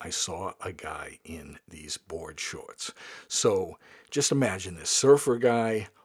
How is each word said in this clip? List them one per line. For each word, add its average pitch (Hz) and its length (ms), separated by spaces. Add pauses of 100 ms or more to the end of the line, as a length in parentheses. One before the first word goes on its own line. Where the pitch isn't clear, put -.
I - 80
saw 92 540
a - 100
guy 78 500
in 76 360 (100)
these 76 300
board 80 420
shorts. - 520 (360)
So 95 480 (340)
just 143 220
imagine 95 440
this 80 120
surfer 135 480
guy, 113 520 (160)